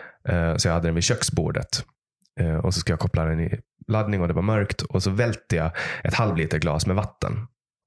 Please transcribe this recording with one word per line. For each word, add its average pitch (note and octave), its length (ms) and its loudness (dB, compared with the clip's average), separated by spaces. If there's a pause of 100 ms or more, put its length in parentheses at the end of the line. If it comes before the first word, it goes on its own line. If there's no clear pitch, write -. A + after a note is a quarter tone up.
(300)
Eh, E2 260 2
så - 120 0
jag E2+ 60 2
hade E2 140 2
den E2 80 2
vid E2+ 80 2
köksbordet. - 840 -2 (540)
Eh, D#2+ 180 2
och F#2 160 0
så - 60 -2
ska - 140 0
jag D#2+ 60 -2
koppla - 260 0
den D#2+ 140 0
i E2 200 -2 (280)
laddning, G#2 340 0
och F2 60 2
det E2 60 0
var E2+ 80 2
mörkt. G#2 400 0
Och F#2 220 0
så G2+ 80 2
välte G#2+ 440 0
jag D#2+ 160 2 (320)
ett - 100 0
halvliter E2 460 2
glas D#2+ 280 0
med F#2 80 2
vatten. - 520 -4 (400)